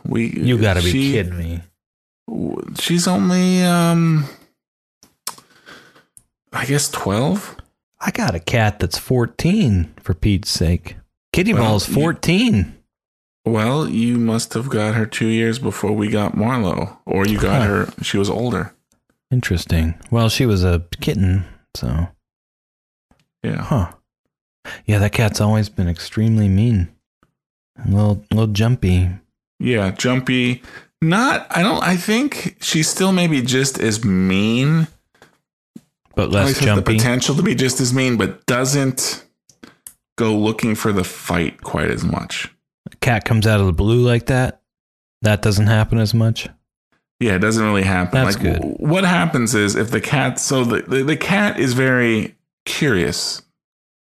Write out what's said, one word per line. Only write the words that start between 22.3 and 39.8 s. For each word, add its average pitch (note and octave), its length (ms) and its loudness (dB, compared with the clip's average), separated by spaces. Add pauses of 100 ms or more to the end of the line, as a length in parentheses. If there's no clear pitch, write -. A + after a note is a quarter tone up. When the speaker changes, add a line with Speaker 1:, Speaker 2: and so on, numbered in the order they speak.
Speaker 1:
Yeah. - 200 -4
Speaker 2:
Huh. G#2 300 0 (920)
Yeah, G#2 140 2
that G2+ 140 2
cat's G#2 280 0
always G#2+ 300 2
been F2+ 180 -2
extremely G#2+ 600 0
mean. G2 400 2 (960)
A - 60 -2
little, G#2 440 2
little A2 160 2
jumpy. G2 640 2 (500)
Speaker 1:
Yeah, G#2+ 320 0
jumpy. B2+ 680 0 (380)
Not, G#3+ 500 0
I E3+ 120 0
don't, G#3 200 0
I F3+ 140 0
think A3 640 -2
she's - 280 0
still F#3+ 240 0
maybe E3+ 280 2
just B2+ 400 -2
as A2 240 -2
mean. A2 840 2 (1300)
Speaker 2:
But G2+ 160 -2
less G2+ 120 2
Speaker 1:
Always C3+ 160 0
has C#3 80 2
Speaker 2:
jumpy. G#2 260 2
Speaker 1:
the A2 60 2
potential B2 380 0
to F3 60 0
be G#3 120 0
just B2+ 260 0
as B2+ 140 0
mean, C3 240 0
but F#2+ 280 -4
doesn't C3 800 -2 (920)